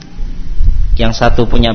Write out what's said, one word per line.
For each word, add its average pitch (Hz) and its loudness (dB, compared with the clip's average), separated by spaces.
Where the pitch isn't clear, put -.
Yang 113 0
satu 120 2
punya 120 2